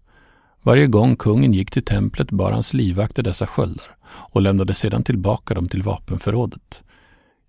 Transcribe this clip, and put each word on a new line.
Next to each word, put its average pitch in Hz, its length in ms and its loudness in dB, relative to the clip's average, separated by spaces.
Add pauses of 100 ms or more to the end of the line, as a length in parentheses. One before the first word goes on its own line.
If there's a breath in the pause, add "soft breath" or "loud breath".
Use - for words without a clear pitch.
(640 soft breath)
Varje 131 240 6
gång 120 300 4
kungen 117 360 2
gick 98 180 0
till 123 140 -2
templet 101 460 -2
bar 98 220 0
hans 110 220 -2
livvakter 104 480 0
dessa 98 240 -4
sköldar - 580 -6
och - 380 -4
lämnade 98 320 2
sedan 107 300 -2
tillbaka - 500 -2
dem 87 140 -2
till 95 140 -4
vapenförrådet. - 1000 -6 (640 soft breath)